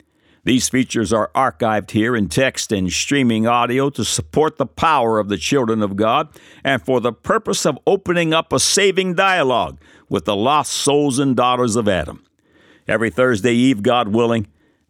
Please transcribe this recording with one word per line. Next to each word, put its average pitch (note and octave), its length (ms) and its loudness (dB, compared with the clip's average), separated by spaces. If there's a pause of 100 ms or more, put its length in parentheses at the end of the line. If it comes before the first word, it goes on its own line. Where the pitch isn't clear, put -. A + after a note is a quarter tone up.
(420)
These A#2+ 280 0
features A#2 420 0
are G#2+ 220 0
archived A2+ 560 -2
here A2+ 260 0
in G2+ 120 0
text C3 440 -2
and F#2+ 180 -2
streaming A2+ 560 0
audio A#2+ 440 0
to B2 140 -6
support - 520 -2
the C3 100 -2
power A#2+ 520 0
of G2+ 100 -2
the G2+ 80 0
children A2+ 460 0
of G2 140 -4
God A#2+ 320 0 (360)
and C3+ 180 -2
for B2+ 180 0
the A#2 120 -2
purpose - 540 -4
of C#3 200 -2
opening F3 460 0
up D#3+ 200 -2
a - 60 0
saving F#3+ 560 0
dialogue C3 640 0 (300)
with F#2+ 160 -2
the G#2 120 0
lost C3+ 360 0
souls C#3+ 460 0
and C#3 180 2
daughters B2 400 0
of A2 120 0
Adam. - 360 -2 (640)
Every A2 220 0
Thursday A#2+ 440 0
eve, B2 280 2
God A#2+ 260 0
willing, A2+ 380 0 (440)